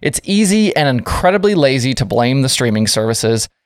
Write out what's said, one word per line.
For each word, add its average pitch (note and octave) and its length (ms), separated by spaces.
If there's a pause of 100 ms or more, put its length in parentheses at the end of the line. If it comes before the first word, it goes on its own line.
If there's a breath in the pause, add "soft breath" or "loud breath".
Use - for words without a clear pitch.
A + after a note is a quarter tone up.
It's - 220
easy G#3 520
and D3 140
incredibly F#3 640
lazy C3 400
to B2+ 120
blame A#2+ 360
the C3 80
streaming A2 380
services. A2 600 (180)